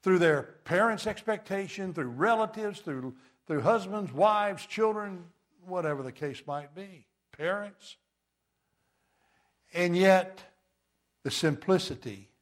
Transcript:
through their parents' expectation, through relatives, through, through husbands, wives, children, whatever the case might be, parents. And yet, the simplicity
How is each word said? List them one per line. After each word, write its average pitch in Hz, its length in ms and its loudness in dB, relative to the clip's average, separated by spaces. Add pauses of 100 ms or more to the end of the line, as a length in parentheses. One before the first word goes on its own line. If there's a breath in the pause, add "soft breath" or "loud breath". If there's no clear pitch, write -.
through 185 160 4
their 156 240 4 (220)
parents' 208 420 0
expectation, 196 840 -6
through 139 160 -4
relatives, 214 720 0
through, 131 340 -8 (320 soft breath)
through 151 140 -2
husbands, 196 520 0
wives, 202 520 2
children, 208 600 -4 (420)
whatever 160 360 -4
the 127 100 -8
case 143 340 -8
might 147 280 -10
be, 185 320 -18 (300)
parents. 196 600 -6 (1800)
And 175 200 2
yet, 185 460 6 (840)
the 135 80 -4
simplicity 135 1000 -2 (120)